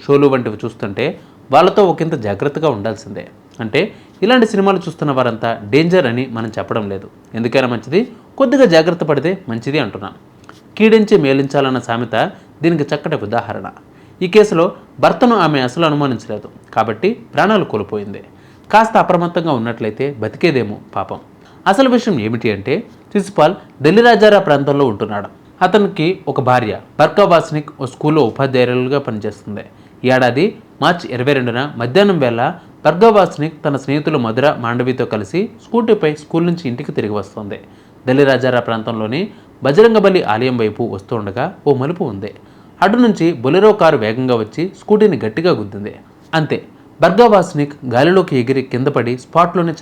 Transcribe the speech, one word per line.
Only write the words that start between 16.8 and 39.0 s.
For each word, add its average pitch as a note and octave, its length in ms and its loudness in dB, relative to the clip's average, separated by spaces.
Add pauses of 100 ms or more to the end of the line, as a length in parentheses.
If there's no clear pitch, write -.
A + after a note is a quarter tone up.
ప్రాణాలు F3+ 300 2
కోల్పోయింది. G#2 600 -8 (480)
కాస్త A3 240 4
అప్రమత్తంగా F3 560 0
ఉన్నట్లయితే A#2 680 -4
బతికేదేమో G#2+ 600 -2 (180)
పాపం. G2 220 -8 (480)
అసలు A3+ 220 4
విషయం A3+ 320 0
ఏమిటి A2+ 320 -2
అంటే, A#2+ 300 -4 (300)
శిశుపాల్ F3+ 420 0 (280)
ఢిల్లీ F3+ 200 6
రాజారా G#3+ 360 6
ప్రాంతంలో C#3+ 480 2
ఉంటున్నాడు. G#2 420 -6 (340)
అతనికి F#3 560 0 (100)
ఒక C#3 120 -2
భార్య B2 380 0 (220)
బర్కా E3 240 4
వాస్నిక్ D3+ 460 0 (100)
ఓ C#3 40 -6
స్కూల్లో D3+ 400 0
ఉపాధ్యాయురాలుగా B2+ 760 0
పనిచేస్తుంది. G#2+ 600 -8 (440)
ఈ B2 60 2
ఏడాది B2+ 460 2 (260)
మార్చి E3+ 320 -2
ఇరవై B2 180 0
రెండున B2+ 440 -2
మధ్యాహ్నం E3+ 420 2
వేళ B2+ 360 0 (300)
బర్కా F3 240 4
వాస్నిక్ E3+ 560 0
తన C#3+ 120 0
స్నేహితులు D3 420 -2
మధుర, B2+ 400 0
మాండవితో B2 460 -2
కలిసి A2+ 460 -6 (140)
స్కూటీపై A3 500 0
స్కూల్ E3 320 -4
నుంచి E3+ 220 -4
ఇంటికి B2+ 240 -8
తిరిగి A2 200 -4
వస్తుంది. G#2 480 -10 (460)
ఢిల్లీ C3+ 180 4
రాజారా B2+ 360 2
ప్రాంతంలోని A2+ 680 -6 (340)